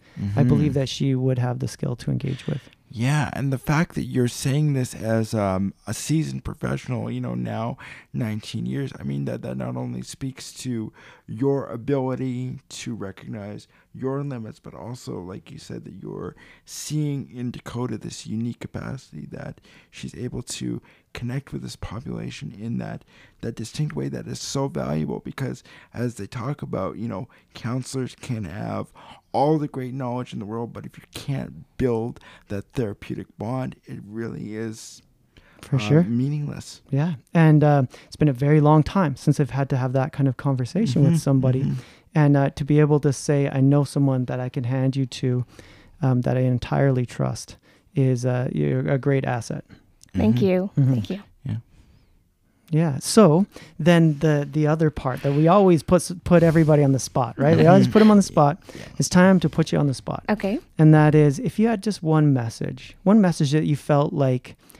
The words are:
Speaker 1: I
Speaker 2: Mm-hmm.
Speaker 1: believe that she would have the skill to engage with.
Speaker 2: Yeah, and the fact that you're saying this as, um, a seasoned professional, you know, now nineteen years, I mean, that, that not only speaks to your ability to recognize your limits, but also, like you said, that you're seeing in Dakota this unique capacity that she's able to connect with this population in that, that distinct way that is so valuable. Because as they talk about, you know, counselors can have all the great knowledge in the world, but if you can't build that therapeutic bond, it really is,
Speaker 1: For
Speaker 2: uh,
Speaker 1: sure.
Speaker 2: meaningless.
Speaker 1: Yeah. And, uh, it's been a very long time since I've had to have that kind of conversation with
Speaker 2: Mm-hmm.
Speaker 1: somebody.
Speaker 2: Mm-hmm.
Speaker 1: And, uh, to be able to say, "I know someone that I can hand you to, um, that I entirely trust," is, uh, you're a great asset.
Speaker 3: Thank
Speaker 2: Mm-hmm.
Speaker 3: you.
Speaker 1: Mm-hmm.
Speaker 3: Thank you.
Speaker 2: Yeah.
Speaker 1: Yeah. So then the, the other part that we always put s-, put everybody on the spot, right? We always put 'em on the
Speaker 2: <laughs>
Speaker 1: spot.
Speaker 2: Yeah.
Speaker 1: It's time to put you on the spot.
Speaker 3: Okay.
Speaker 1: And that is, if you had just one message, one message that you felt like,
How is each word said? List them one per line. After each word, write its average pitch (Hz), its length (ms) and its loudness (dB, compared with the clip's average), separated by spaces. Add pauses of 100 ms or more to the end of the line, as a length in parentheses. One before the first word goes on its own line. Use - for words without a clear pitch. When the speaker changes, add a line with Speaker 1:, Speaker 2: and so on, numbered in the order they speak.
(180)
Speaker 1:
I - 40 -10
Speaker 2:
Mm-hmm. 104 280 2
Speaker 1:
believe 143 240 2
that 135 160 -2
she 135 260 -2
would 127 240 0
have 123 200 -2
the 127 80 -4
skill - 280 -6
to - 160 -6
engage 131 340 -6
with. 147 240 -8 (200)
Speaker 2:
Yeah, 139 440 -2
and 135 180 -4
the 131 60 -4
fact 156 380 -2
that 139 100 -4
you're 123 220 0
saying 147 460 0
this 127 220 -4
as, 113 380 -2
um, 98 400 -2 (120)
a - 80 -6
seasoned 143 500 -4
professional, 123 680 -6
you 123 100 -8
know, 123 140 -8
now 117 420 -6 (360)
nineteen 113 520 -6
years, 127 340 -6
I - 40 -16
mean, 143 220 -6
that, 120 160 -6
that 127 160 -10
not 123 180 -8
only 123 260 -8
speaks - 520 -14 (100)
to 117 300 -8 (340)
your 135 400 -2
ability 127 920 -6 (100)
to - 260 -10
recognize 104 720 -12 (260)
your 135 300 -6
limits, 120 360 -12
but - 160 -20
also, 117 440 -12
like 90 300 -14
you - 80 -18
said, - 280 -14
that - 160 -18
you're 90 340 -12 (300)
seeing 147 680 -6
in 123 180 -8
Dakota 120 460 -8
this - 300 -14
unique 113 320 -6
capacity - 720 -12
that - 280 -14 (300)
she's - 260 -16
able 123 280 -10
to 120 380 -8 (320)
connect 123 380 -8
with 139 120 -10
this 190 120 -14
population 117 840 -12
in 117 180 -8
that, - 260 -10 (380)
that 117 140 -10
distinct 147 400 -8
way 139 140 -6
that 120 180 -10
is 123 120 -12
so 139 280 -6
valuable. 135 540 -6
Because 127 420 -10 (300)
as 113 220 -6
they 101 120 -12
talk 127 340 -8
about, 95 360 -6
you 110 100 -8
know, 98 200 -10 (280)
counselors 127 640 -8
can 113 240 -8
have 104 480 -8 (420)
all 147 240 2
the 147 100 -4
great 127 280 -10
knowledge 123 360 -8
in 127 80 -10
the 104 60 -10
world, 113 280 -10
but 104 120 -14
if - 120 -18
you - 60 -20 (120)
can't 135 500 -10 (120)
build 120 420 -2 (300)
that 101 240 -8
therapeutic 107 540 -6 (120)
bond, 127 460 -8
it 127 200 -14
really 107 500 -10
is, 110 460 -12 (600)
Speaker 1:
For - 160 -2
Speaker 2:
uh, - 20 0
Speaker 1:
sure. 147 240 4
Speaker 2:
meaningless. 143 800 -6 (100)
Speaker 1:
Yeah. 147 240 -2 (180)
And, 156 300 6
uh, 143 200 4 (220)
it's - 100 -20
been 151 120 2
a 139 60 2
very 143 280 4
long 151 220 6
time 151 320 0
since - 240 0
I've 139 120 0
had 131 200 -2
to 139 60 0
have 127 160 -2
that 135 200 0
kind 139 140 0
of 127 100 -2
conversation 139 640 0
with 165 120 6
Speaker 2:
Mm-hmm. 160 40 2
Speaker 1:
somebody. 131 460 2
Speaker 2:
Mm-hmm. 139 160 -2 (360)
Speaker 1:
And, 147 220 6
uh, 139 140 2
to - 140 -6
be 147 140 4
able 147 220 4
to 143 120 2
say, 143 340 0
"I 135 120 -2
know 139 240 6
someone 135 420 0
that 127 140 -6
I 127 100 -6
can 131 140 -6
hand 131 320 0
you 135 100 -2
to, 123 400 -2 (560)
um, 127 200 2
that 127 140 0
I 127 60 0
entirely 127 640 0
trust," - 520 -6 (360)
is, 131 320 0
uh, 123 260 -2
you're 143 380 0
a 139 80 2
great 135 260 0
asset. 123 420 -6 (500)
Speaker 3:
Thank 120 220 2
Speaker 2:
Mm-hmm. 160 80 2
Speaker 3:
you. 185 240 2 (100)
Speaker 1:
Mm-hmm. 131 140 4
Speaker 3:
Thank 113 180 -2
you. 95 80 -6 (260)
Speaker 2:
Yeah. 110 100 -4 (1160)
Speaker 1:
Yeah. 151 280 0
So 185 460 6 (320)
then 165 400 6
the, 147 340 2
the 151 140 0
other 156 240 2
part 127 320 -6
that 139 120 0
we 151 140 4
always 185 360 6
put 175 180 4
s-, - 100 -8 (120)
put 170 180 6
everybody 156 420 6
on 135 80 4
the 135 80 4
spot, 117 380 -4
right? 151 180 4
We 156 120 8
always 190 200 10
put 214 140 6
'em 220 80 8
on 208 80 8
the 190 60 6
Speaker 2:
<laughs> - 100 -10
Speaker 1:
spot. 151 240 4 (180)
Speaker 2:
Yeah. - 60 -16 (160)
Speaker 1:
It's 139 120 0
time 185 320 8
to 156 80 0
put - 220 -2
you 165 60 0
on 147 80 2
the 135 80 0
spot. - 340 -8
Speaker 3:
Okay. 208 300 -2 (220)
Speaker 1:
And 156 160 10
that 151 180 8
is, 147 240 6
if 233 220 -4
you 220 80 4
had 214 160 -2
just 208 180 -4
one 156 320 4
message, - 720 -6
one 208 180 6
message 160 300 2
that 156 140 2
you 151 100 0
felt 143 360 2
like, 131 440 -2 (240)